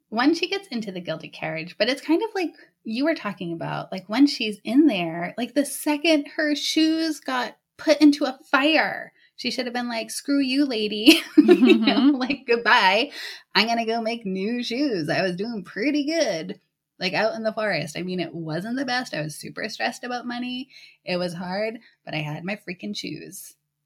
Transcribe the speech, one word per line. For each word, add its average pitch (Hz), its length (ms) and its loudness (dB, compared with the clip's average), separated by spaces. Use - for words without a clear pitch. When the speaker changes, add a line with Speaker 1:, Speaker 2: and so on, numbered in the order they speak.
Speaker 1:
when 247 260 2
she 339 120 -4
gets 392 200 -6
into 214 240 -8
the 185 100 -10
gilded 160 320 -10
carriage, 160 440 -8
but 220 120 0
it's 277 120 -2
kind 330 200 2
of 440 140 -2
like 349 160 -2
you 233 220 -4
were 320 100 2
talking 190 360 -8
about, 151 400 -6
like, 185 160 -10
when 254 200 6
she's 214 360 -2
in 262 220 6
there, 175 540 0
like, 240 160 -4
the 285 100 2
second 294 720 0
her 302 200 0
shoes 320 640 0
got 247 380 -6
put 294 220 2
into 294 260 8
a 254 140 -4
fire, 269 600 2
she - 160 -6
should 247 140 -4
have 233 80 -8
been 240 160 -4
like, 226 220 -8
"Screw - 280 -2
you, 269 260 2
lady." 220 540 4
<laughs> - 80 -10
You 254 420 8
know, 220 160 2
Speaker 2:
Mm-hmm. 269 220 6
Speaker 1:
like, 254 300 -4
"Goodbye. 226 640 4
I'm 208 120 8
gonna 233 200 0
go 226 140 0
make 233 240 -4
new 196 380 -2
shoes. 233 460 -2
I 160 140 0
was 185 120 0
doing 214 280 -6
pretty 277 420 -2
good, 208 540 -4
like, 185 140 -4
out 214 220 0
in 226 80 -8
the 220 100 -2
forest." 196 440 -4
I 165 60 -6
mean, 185 160 -4
it - 160 -6
wasn't 170 420 -6
the 277 80 -4
best. 247 300 -4
I 156 60 -4
was 151 140 -8
super - 320 -10
stressed 226 360 -6
about 247 240 -8
money. 247 420 -8
It 180 140 -4
was 175 160 -4
hard, 196 460 -6
but - 80 -14
I 156 60 -2
had 151 260 -8
my 196 100 -6
freaking 208 400 -12
shoes. - 600 -12